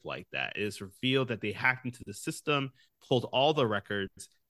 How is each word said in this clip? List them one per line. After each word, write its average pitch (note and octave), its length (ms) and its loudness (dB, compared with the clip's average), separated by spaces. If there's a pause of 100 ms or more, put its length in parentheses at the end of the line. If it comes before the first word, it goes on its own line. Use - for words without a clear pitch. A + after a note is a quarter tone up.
like C#2 300 -8
that. B1+ 240 -4
It F#2+ 80 -2
is G2+ 160 -6
revealed B2+ 480 0
that A2 120 -2
they G#2 120 -2
hacked B2+ 340 0
into - 180 -8
the G#2+ 80 -12
system, C#3 600 -2 (340)
pulled B2 260 4
all C#3+ 220 4
the C#3+ 120 4
records, G2+ 640 -4 (220)